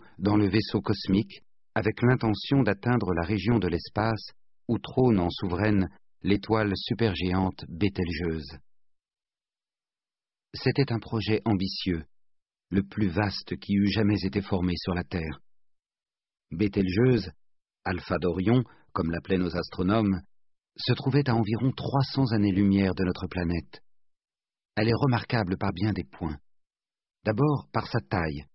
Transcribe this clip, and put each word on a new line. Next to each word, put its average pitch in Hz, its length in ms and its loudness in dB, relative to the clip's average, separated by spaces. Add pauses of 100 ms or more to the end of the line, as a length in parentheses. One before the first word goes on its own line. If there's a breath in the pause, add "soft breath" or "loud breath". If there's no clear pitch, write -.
(200 soft breath)
dans 101 180 2
le 104 100 4
vaisseau 104 340 0
cosmique, - 600 -2 (320)
avec 110 300 0
l'intention 123 580 2
d'atteindre 101 540 0
la 85 80 0
région 104 340 0
de 90 100 2
l'espace 104 680 -2 (340)
où 113 100 0
trône 123 420 2
en 85 120 2
souveraine 95 580 0 (320 soft breath)
l'étoile 104 540 0
supergéante 92 920 -2
Bételgeuse. 82 920 -4 (1900)
C'était 131 380 0
un 113 80 0
projet 104 460 -2
ambitieux, 95 600 -2 (640)
le 98 140 2
plus 104 240 -2
vaste 95 500 -4
qui - 160 -6
eût 101 180 2
jamais 104 320 2
été 98 200 -2
formé 90 340 0
sur - 160 -4
la 90 100 -2
Terre. 80 360 -6 (1120)
Bételgeuse, 101 800 2 (540)
Alpha 90 340 -2
d'Orion, 92 440 2 (300 soft breath)
comme 80 160 -2
l'appelaient 87 300 0
nos 87 160 -2
astronomes, 95 640 0 (600)
se 123 120 0
trouvait 135 360 0
à 117 60 2
environ 113 380 0
trois 135 300 -2
cents 135 280 0
années-lumière 98 640 4
de 95 80 -2
notre 90 240 -2
planète. 85 540 -4 (960)
Elle 107 100 2
est 117 80 4
remarquable 110 600 0
par 101 160 -2
bien 107 180 0
des - 140 -2
points. 76 320 -6 (880)
D'abord 135 480 2
par 113 140 -2
sa 120 120 -2
taille. 80 560 -2